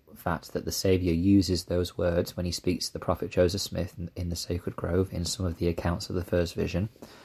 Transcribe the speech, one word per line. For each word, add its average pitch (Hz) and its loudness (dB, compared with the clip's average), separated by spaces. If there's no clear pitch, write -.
fact - -4
that - -4
the - -4
Saviour 90 2
uses 92 4
those 87 -2
words 87 0
when 90 -4
he 87 -2
speaks - -2
to - -8
the - -10
prophet 92 -2
Joseph 90 4
Smith 87 -4
in, 85 -8
in 90 -4
the 87 -4
Sacred - -6
Grove 90 0
in 87 -4
some 92 -2
of 85 -2
the 85 0
accounts 87 -2
of 98 -4
the 90 -2
first 87 0
vision. 87 -2